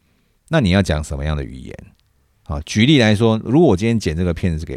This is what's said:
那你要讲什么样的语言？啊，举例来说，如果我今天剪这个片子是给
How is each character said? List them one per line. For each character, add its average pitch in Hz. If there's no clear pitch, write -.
那 160
你 98
要 98
讲 76
什 73
么 71
样 76
的 73
语 65
言？ -
啊， 73
举 107
例 143
来 107
说， 110
如 127
果 175
我 113
今 95
天 117
剪 85
这 85
个 87
片 87
子 80
是 80
给 67